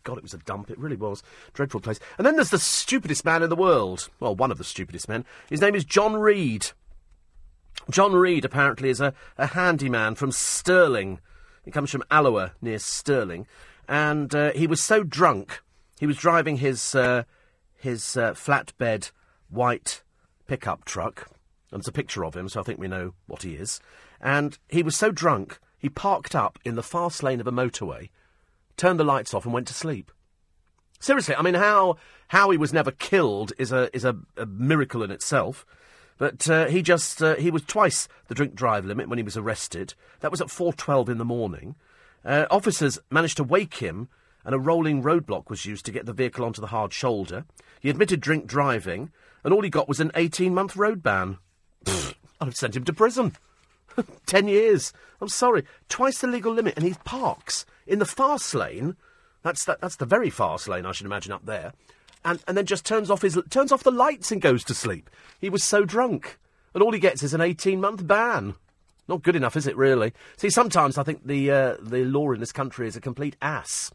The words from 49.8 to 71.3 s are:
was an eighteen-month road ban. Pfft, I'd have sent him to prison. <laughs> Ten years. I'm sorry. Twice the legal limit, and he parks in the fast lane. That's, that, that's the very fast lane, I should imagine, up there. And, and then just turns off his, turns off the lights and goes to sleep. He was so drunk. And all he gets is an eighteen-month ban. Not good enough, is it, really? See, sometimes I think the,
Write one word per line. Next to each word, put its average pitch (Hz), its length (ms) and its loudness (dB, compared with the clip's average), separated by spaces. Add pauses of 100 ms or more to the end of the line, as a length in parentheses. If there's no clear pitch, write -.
was 143 100 -2
an 160 160 0
eighteen-month 180 640 0
road 208 260 0
ban. 95 360 0 (460)
Pfft, 90 300 -4 (260)
I'd 156 40 -4
have 127 100 -6
sent 113 220 -4
him 127 80 -4
to 170 80 -2
prison. 226 420 2 (640)
<laughs> - 300 -8
Ten 202 200 2
years. 208 460 4 (280)
I'm 208 80 -6
sorry. 233 360 2 (240)
Twice 262 320 0
the 254 80 -2
legal 226 240 -2
limit, 226 240 0
and 156 100 0
he 180 80 0 (100)
parks - 640 -6 (220)
in 202 100 2
the 208 80 2
fast - 480 0
lane. 117 400 -4 (480)
That's, - 220 -4
that, - 160 -2
that's - 160 -8
the 135 100 -4
very 202 240 2
fast 87 380 -4
lane, 90 180 -4
I 95 60 -6
should 98 140 -10
imagine, 101 260 -6
up 95 120 -10
there. 107 280 -10 (520)
And, 170 220 -2
and 185 100 -4
then 196 100 0
just - 200 -4
turns 214 240 0
off 202 120 0
his, 180 140 0 (140)
turns 269 220 2
off 269 100 2
the 262 80 6
lights 254 400 2
and 202 100 -2
goes 127 220 4
to - 120 -6
sleep. 90 360 0 (300)
He 196 100 -4
was 190 140 0
so 208 200 4
drunk. 208 540 0 (340)
And 185 120 6
all 226 80 6
he 208 80 -2
gets 156 240 4
is 143 100 -2
an 160 60 0
eighteen-month 190 640 0
ban. 190 480 2 (540)
Not 175 160 -4
good 170 100 6
enough, 135 220 0
is 147 100 0
it, 123 100 -2
really? 127 380 4 (220)
See, 208 120 0
sometimes 175 480 2
I 143 60 0
think 147 240 -6
the, 139 240 0